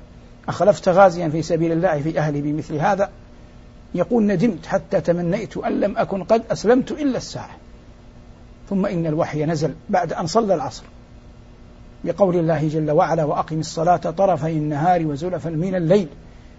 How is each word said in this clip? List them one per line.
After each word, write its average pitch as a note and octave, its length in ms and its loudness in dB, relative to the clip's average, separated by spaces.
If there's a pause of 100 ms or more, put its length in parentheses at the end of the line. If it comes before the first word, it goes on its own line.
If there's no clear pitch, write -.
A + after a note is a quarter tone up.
(480)
"أخلفت F3 400 2
غازيا F3 400 6
في D#3 140 -2
سبيل E3 300 0
الله E3 300 0
في D#3 160 -4
أهله D3+ 220 0
بمثل D3 340 -4
هذا"، F#3+ 360 0 (840)
يقول: G3+ 320 2
"ندمت F#3 400 0
حتى - 340 -2
تمنيت F3 560 -2
أن - 240 -2
لم G3+ 180 -2
أكن G3 260 -2
قد A3 260 2
أسلمت G#3 420 2
إلا C#4+ 240 -2
الساعة". - 340 -10 (1200)
ثم G3 160 0
إن E3+ 200 -2
الوحي D3+ 380 -2
نزل D3+ 300 -2 (140)
بعد F3+ 240 0
أن - 140 -4
صلى G#3 280 2
العصر C#3 300 -6 (1200)
بقول E3+ 320 2
الله D#3+ 320 0
جل D3+ 220 0
وعلا: D#3+ 340 2
"وأقم D#3 360 -2
الصلاة E3 360 2
طرفي E3 560 0
النهار D#3 540 0
وزلفا D#3 440 -4
من E3+ 240 -2
الليل F3+ 340 2 (500)